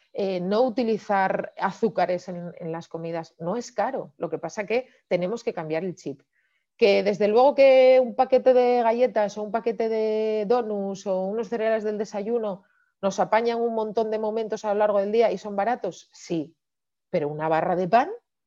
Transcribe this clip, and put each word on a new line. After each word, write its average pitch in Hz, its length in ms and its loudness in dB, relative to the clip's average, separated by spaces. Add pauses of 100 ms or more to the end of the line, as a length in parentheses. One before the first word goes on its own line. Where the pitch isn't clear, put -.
(120)
eh, 190 280 -4
no 202 220 0
utilizar 202 960 -2
azúcares 180 720 -2
en, 175 300 -12
en 165 140 -8
las 165 160 -10
comidas 165 500 -10
no 175 180 -6
es 240 140 -10
caro. 214 460 -6
Lo 170 140 -6
que 156 80 -6
pasa 165 280 -8
que 247 220 -2 (180)
tenemos 185 380 -2
que 226 100 -4
cambiar 160 300 -6
el 180 100 -6
chip. - 280 -12 (540)
Que 202 260 4
desde 202 260 0
luego 254 260 6
que 262 480 8
un 233 140 -4
paquete 254 360 4
de 247 300 4
galletas 226 560 0
o 214 40 -6
un 214 100 -8
paquete 226 360 -2
de 220 580 0
donuts 202 600 -2
o 190 200 -2
unos 220 220 -6
cereales 220 360 -2
del 214 140 -4
desayuno 208 680 -6 (360)
nos 190 200 -2
apañan 233 400 0
un 233 140 -2
montón 220 360 -2
de 214 80 -2
momentos 220 460 -6
a 214 80 -2
lo 202 80 0
largo 208 180 2
del 202 140 -2
día 220 180 4
y 185 80 -4
son 208 160 -10
baratos, 202 580 -6
sí. - 440 -8 (540)
Pero 151 180 -2
una 151 200 -4
barra 160 280 0
de 185 100 -2
pan, 247 240 2 (360)